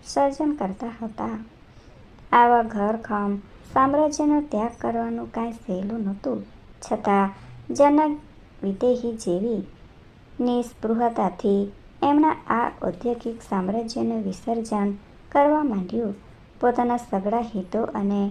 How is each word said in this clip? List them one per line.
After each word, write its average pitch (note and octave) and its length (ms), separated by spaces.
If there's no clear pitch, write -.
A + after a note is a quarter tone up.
સર્જન C#4 480
કરતા A3+ 400
હતા. A3+ 360
આવા A#3+ 300
ઘરખમ G#3 720
સામ્રાજ્યનો D4 680
ત્યાગ A#3 380
કરવાનું A#3 540
કાંઈ A#3 200
સહેલું G#3 480
નહોતું. G3+ 420
છતાં G3+ 480
જનક D4 480
વિદેહી A#3 540
જેવી G3+ 460
નિસ્પૃહતાથી A3+ 1300
એમના D4 340
આ A#3 200
ઔદ્યોગિક A3+ 600
સામ્રાજ્યનું A3+ 800
વિસર્જન G#3 680
કરવા D4 300
માંડ્યું. G#3+ 520
પોતાના A#3+ 360
સઘળા G#3+ 440
હિતો A3 440
અને G3+ 360